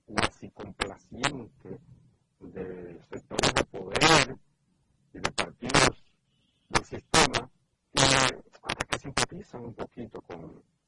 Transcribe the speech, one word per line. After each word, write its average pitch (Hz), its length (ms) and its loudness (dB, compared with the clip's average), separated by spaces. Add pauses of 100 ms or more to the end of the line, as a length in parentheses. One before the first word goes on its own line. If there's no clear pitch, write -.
cuasi - 460 -4
complaciente 107 1300 -6 (600)
de 90 720 -12
sectores - 440 0
de - 120 0
poder 135 720 2 (760)
y - 60 -16
de - 120 -2
partidos - 720 0 (680)
del - 160 -2
sistema, - 680 2 (420)
que - 80 6
hasta - 880 2
que - 100 -2
simpatizan 139 680 -6
un 117 80 -14
poquito 110 480 -12
con, 82 420 -16 (240)